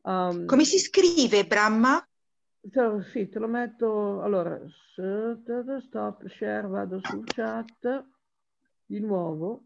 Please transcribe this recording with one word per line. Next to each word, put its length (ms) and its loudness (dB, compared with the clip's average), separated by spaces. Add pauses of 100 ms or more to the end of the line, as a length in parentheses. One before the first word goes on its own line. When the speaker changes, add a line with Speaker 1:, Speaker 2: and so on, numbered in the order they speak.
Speaker 1:
Um, 460 -2
Speaker 2:
Come 180 6
si 140 4
scrive 640 4
Brahma? 600 4 (560)
Speaker 1:
te 200 0
lo, 200 2
sì, 280 -6
te 100 -8
lo 80 -4
metto, 760 -2
allora, 460 -2
s-, 280 -20 (480)
t-, 200 -6
t-, 160 -6
stop, 480 -8
share, 400 -6
vado 360 -6
sul 220 -8
chat, 800 -6 (800)
di 140 -8
nuovo 680 -4